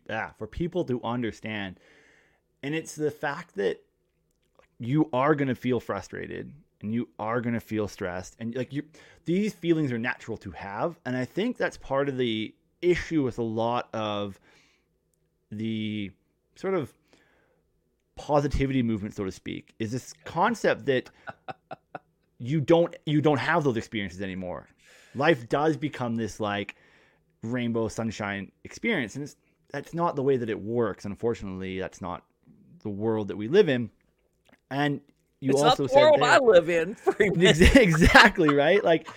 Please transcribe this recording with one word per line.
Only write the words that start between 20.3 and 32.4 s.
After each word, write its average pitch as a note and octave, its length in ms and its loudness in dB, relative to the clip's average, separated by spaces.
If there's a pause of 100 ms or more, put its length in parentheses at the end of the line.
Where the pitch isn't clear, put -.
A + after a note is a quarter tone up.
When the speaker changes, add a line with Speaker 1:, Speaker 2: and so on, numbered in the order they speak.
Speaker 1:
that B2+ 240 0 (380)
Speaker 2:
<laughs> - 920 -20
Speaker 1:
you C#3 220 -2
don't, E3 340 4 (100)
you D3+ 160 2
don't D3 180 4
have D#3 240 0
those A#2+ 140 2
experiences G2 440 -6
anymore. F2+ 460 -8 (480)
Life C3 340 0
does D3 280 0
become B2+ 380 -6
this, A2+ 240 -6
like, G2+ 360 -4 (640)
rainbow A#2 460 -2
sunshine G2+ 640 -6 (120)
experience. D3+ 520 -4
And C#3 80 -8
it's, C#3+ 120 -16 (340)
that's C#3+ 240 -12
not E3+ 220 -2
the C3+ 80 -2
way C3+ 140 2
that A#2 120 -4
it F#2+ 100 -4
works. G#2+ 460 -4
Unfortunately, F#2+ 720 -6
that's - 220 -8
not F2 220 -8 (600)